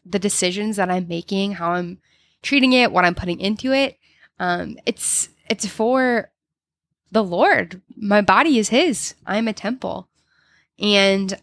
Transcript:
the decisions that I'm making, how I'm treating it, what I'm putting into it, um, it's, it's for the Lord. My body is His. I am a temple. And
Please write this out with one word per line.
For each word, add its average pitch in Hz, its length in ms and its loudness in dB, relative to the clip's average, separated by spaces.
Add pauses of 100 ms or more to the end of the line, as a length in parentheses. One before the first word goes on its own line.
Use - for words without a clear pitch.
the 190 140 -4
decisions 202 560 -2
that 190 140 -2
I'm 180 180 -2
making, 196 460 -4
how 170 180 -4
I'm 180 280 -4 (420)
treating 262 320 2
it, 247 180 4
what 180 140 4
I'm 175 100 2
putting 175 240 -6
into 214 320 -4
it, 269 260 -2 (400)
um, 180 480 -4
it's, - 440 -4 (200)
it's 214 160 -4
for 240 640 0 (800)
the 214 140 0
Lord. 185 580 2 (140)
My 208 240 2
body 226 400 4
is 208 80 0
His. 262 480 0 (100)
I 196 120 -4
am 226 100 -2
a 214 60 -4
temple. 202 560 -8 (680)
And 196 640 2